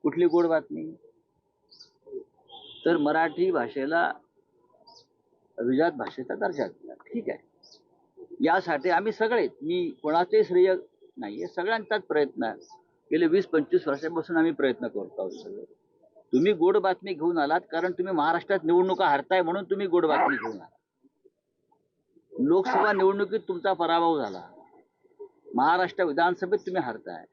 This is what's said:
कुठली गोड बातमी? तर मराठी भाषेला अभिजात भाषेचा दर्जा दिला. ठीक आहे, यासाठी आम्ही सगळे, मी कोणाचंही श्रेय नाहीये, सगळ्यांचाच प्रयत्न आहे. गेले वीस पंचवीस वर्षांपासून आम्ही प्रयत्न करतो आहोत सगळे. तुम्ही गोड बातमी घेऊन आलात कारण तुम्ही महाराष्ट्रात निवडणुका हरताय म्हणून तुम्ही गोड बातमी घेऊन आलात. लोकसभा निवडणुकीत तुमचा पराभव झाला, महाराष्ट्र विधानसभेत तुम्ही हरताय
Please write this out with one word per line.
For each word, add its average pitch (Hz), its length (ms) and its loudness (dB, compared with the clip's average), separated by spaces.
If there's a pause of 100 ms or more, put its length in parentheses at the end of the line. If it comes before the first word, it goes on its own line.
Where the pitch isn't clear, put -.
कुठली 165 220 2
गोड 170 200 4
बातमी? 156 500 -2 (1900)
तर 170 120 2
मराठी 160 540 0
भाषेला 143 640 -2 (1400)
अभिजात 131 340 2
भाषेचा 123 440 -10
दर्जा 160 320 -4
दिला. - 260 -16
ठीक - 360 -10
आहे, - 80 -8 (1040)
यासाठी 170 480 0
आम्ही 190 220 2
सगळे, 220 360 0 (140)
मी 170 280 -2 (140)
कोणाचंही 175 400 2
श्रेय 180 320 4 (420)
नाहीये, 120 300 -10
सगळ्यांचाच 208 540 -2
प्रयत्न 147 420 0
आहे. 113 100 -2 (580)
गेले 160 160 4
वीस 185 180 4
पंचवीस 165 420 0
वर्षांपासून 160 500 -4
आम्ही 160 140 4
प्रयत्न 131 360 0
करतो 98 340 -8
आहोत 92 100 -6
सगळे. - 340 -14 (680)
तुम्ही 170 200 4
गोड 180 240 2
बातमी 185 360 -2
घेऊन 165 240 -2
आलात 156 240 0 (100)
कारण 170 200 -2
तुम्ही 180 220 -4
महाराष्ट्रात 170 500 0
निवडणुका 185 440 2
हरताय 147 340 2
म्हणून 175 220 -2
तुम्ही 196 240 -4
गोड 165 180 2
बातमी 139 300 2
घेऊन 113 200 -8
आलात. - 460 -20 (1400)
लोकसभा 190 540 2
निवडणुकीत 196 540 2
तुमचा 190 260 -2
पराभव 170 480 2
झाला, 95 280 -8 (1080)
महाराष्ट्र 175 480 0
विधानसभेत 180 560 0
तुम्ही 180 220 -4
हरताय 95 520 -10